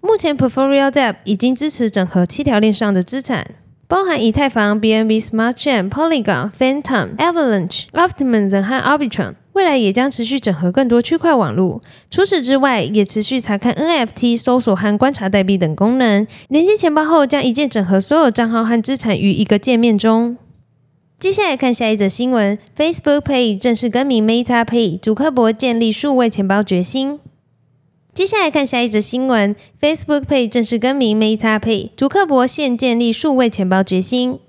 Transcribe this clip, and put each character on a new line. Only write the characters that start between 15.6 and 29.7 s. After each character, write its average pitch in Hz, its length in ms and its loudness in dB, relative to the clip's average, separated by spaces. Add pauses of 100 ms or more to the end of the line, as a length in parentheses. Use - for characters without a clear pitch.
功 233 220 0
能。 220 280 2 (220)
连 302 180 2
接 415 120 2
钱 330 180 0
包 311 80 2
后， 311 220 4
将 277 180 -2
一 254 80 0
键 269 180 0
整 214 140 0
合 190 160 2
所 285 180 0
有 294 140 4
账 226 180 0
号 226 140 0
和 226 180 0
资 254 140 -2
产 226 240 -2
于 196 140 2
一 214 100 0
个 208 160 2
界 247 160 0
面 226 220 4
中。 226 400 0 (840)
接 370 100 -2
下 392 200 0
来 269 80 -2
看 254 160 2
下 233 160 -2
一 214 80 0
则 202 100 2
新 247 240 -2
闻： 208 260 2 (200)
Facebook 302 420 0
Pay 247 400 0
正 240 160 0
式 233 140 -2
更 247 180 0
名 226 180 2
Meta 233 380 2
Pay， 226 340 0
祖 220 160 -2
克 277 160 0
伯 247 220 2
建 233 260 -2
立 226 140 0
数 277 240 -2
位 247 140 2
钱 196 180 -4
包 196 160 2
决 185 180 0
心。 269 380 -4 (920)
接 370 140 -2
下 415 160 -2
来 320 100 0
看 285 140 0
下 247 160 -2
一 240 80 -2
则 214 100 0
新 254 280 -4
闻， 208 280 0 (240)